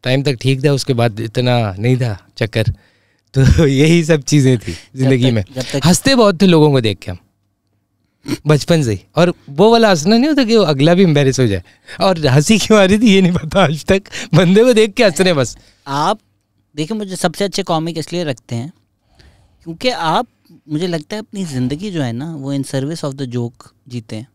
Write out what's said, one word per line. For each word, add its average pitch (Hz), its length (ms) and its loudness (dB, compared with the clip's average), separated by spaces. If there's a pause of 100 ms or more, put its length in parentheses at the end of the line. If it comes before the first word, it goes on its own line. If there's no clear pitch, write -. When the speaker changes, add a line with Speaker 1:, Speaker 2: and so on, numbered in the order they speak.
Speaker 1:
टाइम 131 200 -2
तक 135 180 -2
ठीक 135 260 -2
था, 143 60 2
उसके 135 200 -4
बाद 117 280 0
इतना 113 580 -2
नहीं 123 180 0
था 117 300 -6 (120)
चक्कर। 113 240 -4 (720)
तो 135 320 4
<laughs> - 0 -
यही 156 380 2
सब 156 180 0
चीज़ें 131 360 2
थी 90 140 -10
Speaker 2:
जब - 240 -18
Speaker 1:
ज़िंदगी 131 300 2
Speaker 2:
तक, 123 60 2
Speaker 1:
में। 107 120 -2 (100)
Speaker 2:
जब 127 80 -8
तक 139 220 -6
Speaker 1:
हंसते 185 300 2
बहुत 202 280 2
थे 196 40 4
लोगों 151 240 4
को 135 100 2
देख 104 180 -2
के - 120 -14
हम, 87 80 -12 (1300)
बचपन 151 360 2
से 113 100 -2
ही। 95 80 -6 (160)
और 175 180 2 (160)
वो 196 220 2
वाला 233 160 4
हंसना 185 280 2
नहीं 262 120 2
होता 285 160 2
कि 226 120 2
वो 202 80 4
अगला 156 300 2
भी 190 80 4
एम्बैरेस 143 380 2
हो 123 60 2
जाए, 95 160 -2 (380)
और 180 260 0
हंसी 147 320 2
क्यों 214 220 2
आ 196 40 6
रही 196 140 2
थी, 214 160 4
ये 190 80 4
नहीं 180 100 2
पता 175 320 0
आज 151 200 -4
तक, 196 180 0 (320)
बंदे 190 300 4
को 254 80 4
देख 214 220 2
के 247 100 2
हंस 185 160 0
रहे 185 120 2
बस। 135 260 -2 (280)
Speaker 2:
आप 151 320 -2 (580)
देखिए, 160 200 -6
मुझे 190 200 -8
सबसे 175 280 -4
अच्छे 196 180 -4
कॉमिक 165 360 -4
इसलिए 170 260 -8
रखते 127 300 -8
हैं 123 180 -8 (920)
क्योंकि 165 240 -8
आप, 175 380 -2 (420)
मुझे 156 180 -4
लगता 165 300 -8
है, 156 60 -10
अपनी 196 220 -10
ज़िंदगी 147 460 -6
जो 165 120 -6
है 120 100 -4
ना, 151 220 -10
वो 139 200 -8
in 135 100 -4
service 143 400 -8
of 135 100 -8
the 135 200 -10
joke 120 340 -8 (200)
जीते 117 280 -14
हैं। 117 180 -14